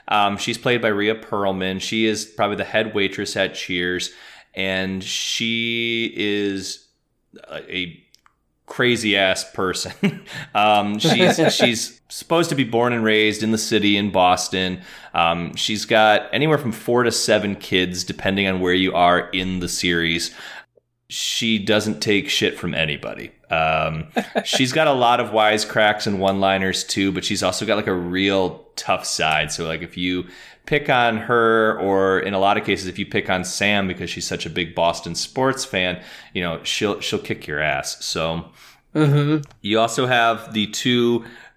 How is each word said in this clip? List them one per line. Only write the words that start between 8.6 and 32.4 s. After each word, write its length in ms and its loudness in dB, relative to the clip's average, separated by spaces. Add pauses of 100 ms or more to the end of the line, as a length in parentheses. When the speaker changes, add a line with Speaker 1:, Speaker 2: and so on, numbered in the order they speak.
Speaker 1:
crazy-ass 840 2
person. 760 -4
<laughs> 40 -18 (240)
Um, 440 4
she's, 560 4
Speaker 2:
<laughs> 0 -
Speaker 1:
she's 540 -2
supposed 400 0
to 60 -2
be 80 2
born 300 0
and 100 -2
raised 400 4
in 80 2
the 60 2
city 400 2
in 140 0
Boston. 720 2 (320)
Um, 420 0
she's 300 -4
got 480 4
anywhere 240 2
from 140 -4
four 320 0
to 80 2
seven 440 2
kids, 480 -2
depending 440 -2
on 120 0
where 140 2
you 200 2
are 360 4
in 300 -2
the 100 -4
series. 640 0 (800)
She 500 -2
doesn't 420 0
take 280 2
shit 300 0
from 140 -4
anybody. 580 -4 (180)
Um, 580 0 (180)
Speaker 2:
<laughs> 180 -4
Speaker 1:
she's 300 0
got 140 2
a 60 4
lot 280 4
of 80 -4
wisecracks 760 2
and 120 -2
one-liners 640 2
too, 300 0
but 100 -4
she's 200 -4
also 220 -2
got, 100 2
like, 120 -2
a 60 2
real 720 0 (100)
tough 300 -2
side. 460 0
So, 140 -6
like, 180 -6
if 120 -14
you 300 -2 (400)
pick 240 -2
on 280 2
her, 640 4
or 400 2
in 140 -4
a 60 0
lot 180 4